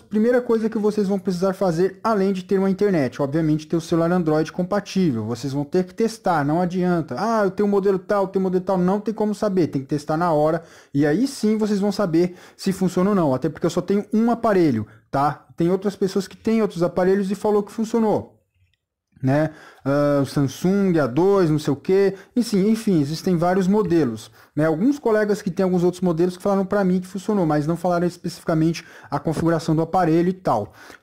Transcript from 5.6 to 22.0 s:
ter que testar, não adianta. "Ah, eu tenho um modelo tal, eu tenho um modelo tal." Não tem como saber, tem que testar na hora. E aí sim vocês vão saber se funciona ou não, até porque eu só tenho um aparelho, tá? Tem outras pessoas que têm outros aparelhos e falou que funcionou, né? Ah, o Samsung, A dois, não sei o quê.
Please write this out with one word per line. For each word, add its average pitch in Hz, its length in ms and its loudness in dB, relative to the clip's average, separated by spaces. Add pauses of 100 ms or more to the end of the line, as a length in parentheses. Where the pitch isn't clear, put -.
ter 180 180 0
que 180 100 -10
testar, 185 520 -2
não 156 160 0
adianta. 180 560 -2
"Ah, 220 260 0
eu 190 80 0
tenho 208 160 0
um - 20 0
modelo 196 300 2
tal, 196 240 0
eu 185 60 -2
tenho 190 120 -2
um 190 60 0
modelo 185 160 -2
tal." 190 140 0
Não 185 240 0
tem 214 120 -6
como 214 220 -2
saber, 185 320 0
tem 139 140 -4
que 131 80 -16
testar 151 260 -4
na 170 160 0
hora. 156 320 0 (300)
E 143 120 2
aí 208 220 2
sim 214 300 -2
vocês 208 240 0
vão 202 100 0
saber 180 440 0 (200)
se - 160 -4
funciona 185 380 0
ou 208 60 2
não, 151 200 2
até 156 140 -2
porque 156 160 -6
eu 170 40 0
só 175 120 -2
tenho 202 320 -2
um 226 180 2
aparelho, 180 560 0 (240)
tá? 139 360 -2 (100)
Tem 170 120 0
outras 196 280 -2
pessoas 196 280 -2
que - 120 -20
têm 226 240 0
outros 185 200 -2
aparelhos 185 480 0
e 202 60 -2
falou 208 280 0
que 208 100 -14
funcionou, 220 640 -2 (840)
né? 147 300 0 (320)
Ah, 143 380 2
o 139 40 0
Samsung, 175 720 0
A 143 100 2
dois, 180 420 2
não 151 100 0
sei 147 140 -2
o - 20 0
quê. 190 400 2 (200)